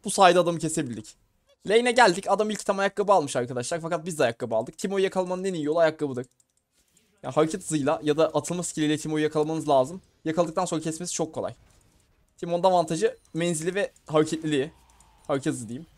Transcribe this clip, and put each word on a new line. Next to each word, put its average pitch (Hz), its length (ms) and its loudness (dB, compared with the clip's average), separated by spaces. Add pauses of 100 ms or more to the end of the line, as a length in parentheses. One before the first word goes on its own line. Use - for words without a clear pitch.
Bu 208 60 -6
sayede 180 280 6
adamı 170 200 2
kesebildik. 147 580 -6 (500)
Lane'e 233 260 2
geldik. 196 360 4
Adam 214 220 0
ilk 202 160 -6
tam 196 120 0
ayakkabı 196 340 0
almış 147 240 2
arkadaşlar. 123 440 -4
Fakat 165 260 -4
biz 165 120 -8
de 151 40 4
ayakkabı 117 320 0
aldık. 123 240 -2
Timo'yu 196 260 -2
yakalamanın 185 400 -2
en 190 100 -2
iyi 156 100 -4
yolu 156 140 0
ayakkabıdır. 156 480 0 (960)
Yani 131 120 -10
hareket 160 280 2
hızıyla 151 400 -2
ya 147 140 0
da 160 100 4
atılma 170 360 -2
skilliyle 151 360 -2
Timo'yu 151 260 -2
yakalamanız 151 440 -2
lazım. 143 340 2 (220)
Yakaladıktan 165 400 -2
sonra 170 160 -4
kesmesi 165 320 -6
çok 160 220 -4
kolay. 101 200 -6 (840)
Timo'nun 170 260 -4
da 190 60 6
avantajı 175 500 2 (160)
menzili 170 400 -2
ve 196 180 -2 (140)
hareketliliği. 156 680 0 (540)
Hareket 143 260 -2
hızı 127 160 -8
diyeyim. 131 180 -12 (120)